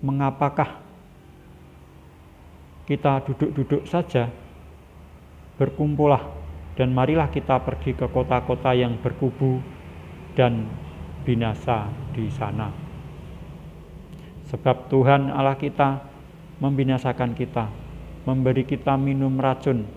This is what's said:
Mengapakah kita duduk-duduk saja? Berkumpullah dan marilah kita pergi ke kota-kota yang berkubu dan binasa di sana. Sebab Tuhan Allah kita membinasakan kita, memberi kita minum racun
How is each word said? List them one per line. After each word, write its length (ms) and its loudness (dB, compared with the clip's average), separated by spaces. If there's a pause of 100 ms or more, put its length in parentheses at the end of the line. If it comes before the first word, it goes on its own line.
Mengapakah 800 0 (2000)
kita 400 2
duduk-duduk 640 0
saja? 400 0 (1300)
Berkumpullah 640 4 (560)
dan 160 2
marilah 400 4
kita 240 2
pergi 400 -2
ke 160 0
kota-kota 640 2
yang 240 2
berkubu 640 0 (720)
dan 320 4 (560)
binasa 640 0 (240)
di 160 -2
sana. 400 -4 (1800)
Sebab 400 0
Tuhan 400 6
Allah 240 2
kita 480 0 (560)
membinasakan 720 2
kita, 400 -4 (560)
memberi 400 2
kita 320 2
minum 400 2
racun 560 2